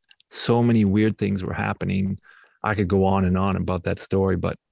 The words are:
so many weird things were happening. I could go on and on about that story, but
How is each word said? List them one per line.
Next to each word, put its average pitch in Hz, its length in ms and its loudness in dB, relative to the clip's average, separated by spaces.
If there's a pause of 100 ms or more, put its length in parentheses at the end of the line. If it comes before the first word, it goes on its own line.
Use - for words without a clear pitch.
(300)
so 120 320 0
many 117 220 4
weird 104 340 2
things 98 260 -2
were - 100 -4
happening. 98 640 -4 (440)
I 107 120 0
could 98 140 -2
go 95 160 2
on 95 220 2
and 92 100 2
on 95 200 0
about 92 280 -4
that 92 140 -4
story, 95 380 0
but - 200 -4 (160)